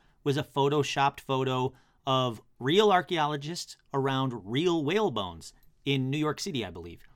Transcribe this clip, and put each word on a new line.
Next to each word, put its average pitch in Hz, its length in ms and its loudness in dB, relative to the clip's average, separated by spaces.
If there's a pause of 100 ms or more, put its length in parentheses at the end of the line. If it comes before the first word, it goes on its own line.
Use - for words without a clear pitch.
(240)
was 143 120 0
a 151 60 0
photoshopped 139 760 0
photo 131 520 0 (340)
of 127 360 0 (160)
real 185 320 4
archaeologists 160 840 0 (180)
around 135 500 0
real 156 400 0
whale 190 260 0
bones 92 420 -8 (320)
in 135 260 0
New 147 80 -2
York 151 220 -2
City, 139 240 -4
I 90 60 -8
believe. 85 460 -16